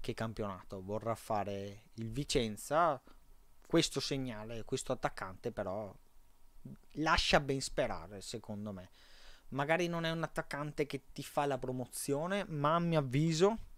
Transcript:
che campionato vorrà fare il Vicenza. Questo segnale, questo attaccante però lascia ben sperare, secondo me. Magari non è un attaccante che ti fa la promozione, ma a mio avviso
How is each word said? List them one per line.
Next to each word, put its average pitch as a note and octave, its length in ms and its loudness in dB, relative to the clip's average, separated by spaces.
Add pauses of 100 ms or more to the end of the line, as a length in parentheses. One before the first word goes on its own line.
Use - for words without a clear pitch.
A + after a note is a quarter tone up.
che - 120 -6
campionato G#2 680 -6
vorrà G#2+ 320 -2
fare G2+ 680 -4 (100)
il A2+ 160 -6
Vicenza. C3+ 880 2 (680)
Questo - 320 4
segnale, A#2 680 -4
questo - 280 -2
attaccante A#2 580 -4
però G2 420 -4 (1000)
lascia D#3+ 480 6
ben C3+ 220 0
sperare, G2 580 -2
secondo G#2 520 -6
me. F#2 180 -10 (580)
Magari D#3+ 400 2
non E3+ 160 -2
è D#3+ 60 2
un E3 120 -2
attaccante D3+ 640 -2
che C#3 280 -6
ti - 100 -10
fa - 240 0
la C#3 120 0
promozione, C#3 840 -2
ma D3+ 300 2
a E3+ 60 6
mio E3+ 180 4
avviso D#3 580 4 (220)